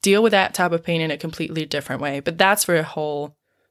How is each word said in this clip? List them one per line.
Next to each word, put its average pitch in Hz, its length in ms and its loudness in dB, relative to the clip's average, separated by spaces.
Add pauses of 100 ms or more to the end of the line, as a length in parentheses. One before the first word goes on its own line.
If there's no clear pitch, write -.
deal 196 200 6
with 226 100 4
that 190 200 2
type 180 200 0
of 165 120 -2
pain 165 160 0
in 160 100 -2
a 143 60 -4
completely 160 480 -6
different 143 380 -6
way, 143 180 -4
but 165 160 -4
that's 196 280 4
for 175 120 2
a 156 60 2
whole 147 540 -8 (340)